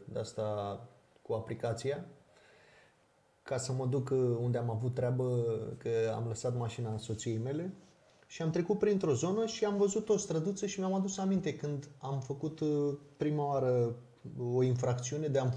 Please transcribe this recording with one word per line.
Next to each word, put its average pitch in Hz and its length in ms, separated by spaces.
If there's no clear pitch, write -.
de-asta 107 680
cu - 100
aplicația 120 720
ca 135 140
să 127 160
mă 127 140
duc, 127 240
uh, 131 80
unde 120 180
am 120 120
avut 123 240
treabă, 127 300
că 123 100
am 113 140
lăsat 120 280
mașina 113 420
soției 110 400
mele. 151 340
Și - 160
am 160 80
trecut 175 280
printr-o 190 360
zonă 202 320
și - 180
am 202 120
văzut 202 320
o 208 80
străduță 196 500
și 196 140
mi-am 190 140
adus 190 240
aminte 190 380
când 147 320
am 135 220
făcut, 147 400
uh, 147 340
prima 151 300
oară 127 480
o 127 80
infracțiune 127 640
de 135 120
a-mi 127 180